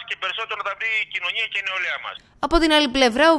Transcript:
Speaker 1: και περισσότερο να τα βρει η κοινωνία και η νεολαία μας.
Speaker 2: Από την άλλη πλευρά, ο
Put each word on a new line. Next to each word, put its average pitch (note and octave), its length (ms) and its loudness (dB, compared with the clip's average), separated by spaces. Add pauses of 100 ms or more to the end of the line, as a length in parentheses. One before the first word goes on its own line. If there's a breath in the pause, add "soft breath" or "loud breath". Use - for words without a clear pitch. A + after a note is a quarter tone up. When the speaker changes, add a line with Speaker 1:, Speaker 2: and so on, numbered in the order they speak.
Speaker 1:
και G3 140 -6
περισσότερο G#3+ 400 -6
να G3+ 80 -8
τα G3 80 -4
βρει A3 140 -4 (120)
η - 100 -8
κοινωνία F#3+ 380 -4
και G3+ 100 -6
η - 60 -8
νεολαία F3 380 -4
μας. F#2+ 100 -10 (320 soft breath)
Speaker 2:
Από E4 140 2
την D#4+ 140 4
άλλη D4 220 4
πλευρά, B3+ 280 4 (100)
ο - 40 4